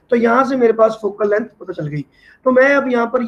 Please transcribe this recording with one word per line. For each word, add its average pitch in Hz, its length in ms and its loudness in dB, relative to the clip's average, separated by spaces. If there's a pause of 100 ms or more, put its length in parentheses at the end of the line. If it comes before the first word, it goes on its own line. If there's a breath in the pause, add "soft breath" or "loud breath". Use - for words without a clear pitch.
(120)
तो 247 40 0
यहाँ 233 340 2
से 277 60 -2
मेरे 233 180 2
पास 220 280 2
focal 208 300 -2
length 214 140 -2 (140)
पता 180 140 -12
चल 156 140 -8
गई। 147 140 -8 (440 soft breath)
तो 254 60 2
मैं 254 240 4
अब 262 160 0
यहाँ 233 220 0
पर 254 140 0